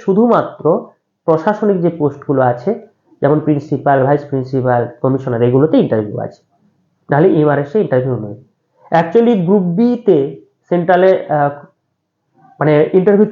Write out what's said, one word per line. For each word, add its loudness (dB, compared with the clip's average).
শুধুমাত্র 0
প্রশাসনিক 0
যে 0
পোস্টগুলো -2
আছে, -6
যেমন 2
প্রিন্সিপাল, -2
ভাইস 0
প্রিন্সিপাল, -2
কমিশনার, -2
এগুলোতে 2
ইন্টারভিউ -4
আছে, -20
নাহলে 4
ইএমআরএস 0
এ 2
ইন্টারভিউ -2
নেই। -14
Actually 2
গ্রুপ 2
বি 2
তে 4
সেন্ট্রালে, 2
আহ, 0
মানে 2
ইন্টারভিউ 4